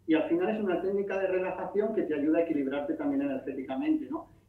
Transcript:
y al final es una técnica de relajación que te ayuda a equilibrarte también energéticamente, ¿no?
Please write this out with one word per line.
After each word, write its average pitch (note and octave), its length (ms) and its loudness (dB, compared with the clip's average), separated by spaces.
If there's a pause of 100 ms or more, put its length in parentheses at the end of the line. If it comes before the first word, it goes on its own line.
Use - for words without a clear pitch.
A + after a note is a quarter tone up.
y D#3+ 80 4
al D3 140 2
final F3+ 200 2
es G#3+ 140 -2
una F3 180 0
técnica G3 380 0
de F#3+ 80 2
relajación F#3 640 0
que E3 100 0
te D3+ 120 -2
ayuda D#3 240 4
a - 20 6
equilibrarte C#3+ 540 -2
también C#3 260 0
energéticamente, C4 880 -2
¿no? D#4+ 200 -8 (200)